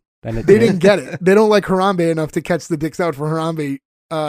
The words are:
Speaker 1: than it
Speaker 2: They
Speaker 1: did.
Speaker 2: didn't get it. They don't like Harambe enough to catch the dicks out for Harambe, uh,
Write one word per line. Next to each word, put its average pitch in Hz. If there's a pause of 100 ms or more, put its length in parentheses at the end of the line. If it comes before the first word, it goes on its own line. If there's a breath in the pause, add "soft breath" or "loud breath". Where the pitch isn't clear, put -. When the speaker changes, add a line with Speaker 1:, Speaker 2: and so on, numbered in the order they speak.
(220)
Speaker 1:
than 113
it 113
Speaker 2:
They 202
Speaker 1:
did. 233
Speaker 2:
didn't 196
get 190
it. 165
They 185
don't 214
like 208
Harambe 185
enough 160
to 170
catch 170
the 170
dicks 151
out 170
for 147
Harambe, 160 (340)
uh, 165 (140)